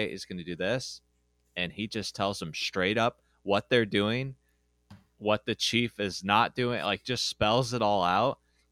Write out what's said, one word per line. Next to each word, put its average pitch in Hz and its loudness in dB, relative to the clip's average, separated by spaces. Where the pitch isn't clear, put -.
Is 95 -12
he - -18
gonna 87 -8
do 87 -8
this?" 104 -4
And 87 -4
he 107 -6
just - -8
tells 101 -2
him 80 -8
straight 98 -2
up 117 0
what 98 0
they're 120 4
doing, 113 -2
what 104 2
the 113 -2
chief 117 0
is 98 -4
not 104 4
doing, 120 -2
like, 95 -2
just - -4
spells 117 2
it 113 0
all 104 4
out. 101 2